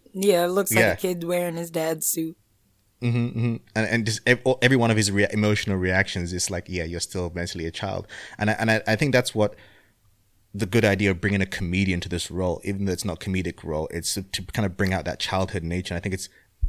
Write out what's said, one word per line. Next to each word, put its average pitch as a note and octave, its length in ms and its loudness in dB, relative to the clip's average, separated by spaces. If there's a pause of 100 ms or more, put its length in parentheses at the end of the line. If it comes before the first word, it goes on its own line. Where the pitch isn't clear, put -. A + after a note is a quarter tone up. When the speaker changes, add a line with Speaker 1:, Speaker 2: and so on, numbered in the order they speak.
(140)
Speaker 1:
Yeah, F#3 320 4
it F3 40 2
looks F#3+ 220 0
like A2+ 100 4
Speaker 2:
Yeah. G#2+ 120 6
Speaker 1:
a - 20 -4
kid F3+ 280 -2
wearing F3 340 -2
his E3+ 140 -6
dad's D#3+ 340 -2
suit. E3 320 -2 (640)
Speaker 2:
Mm-hmm, A#2+ 260 2
mm-hmm. A#2+ 280 0 (200)
And, A2 120 2
and A#2 180 0
just A2 220 -2
ev-, A#2+ 140 4 (200)
every C3 160 6
one A#2 140 4
of A2 60 2
his G2+ 140 2
rea-, G2+ 200 4
emotional G#2 460 2
reactions F#2 560 0
is F2 180 -2
like, F#2 160 -6
"Yeah, F2+ 180 -4
you're E2+ 140 -6
still F2+ 360 -4
mentally F2 300 -4
a E2 60 -4
child." G2 360 -6 (320)
And G#2 120 2
I, - 20 2
and A2 180 0
I, A2 160 2
I A2 80 2
think C3+ 180 2
that's B2 220 2
what G#2 200 2 (1000)
the G2+ 100 -4
good G#2+ 200 2
idea G2 260 4
of F2+ 100 -4
bringing G2 200 0
a F#2 40 0
comedian F#2 540 0
to F2 100 -8
this F2 220 -4
role, F2+ 320 -2
even G2 220 -4
though F#2+ 80 0
it's F2 120 -6
not E2+ 180 -6
a G#2 60 -4
comedic F#2 340 -4
role, D#2 280 -2
it's - 240 -4
to, G2 80 -4
to - 180 -8
kind G2+ 240 -2
of F#2 100 -4
bring F#2+ 160 0
out F2 140 -2
that - 140 -6
childhood F#2+ 420 -2
nature. F2 320 -4
And E2+ 60 -4
I - 20 -6
think F#2+ 140 -4
it's, - 140 -8 (400)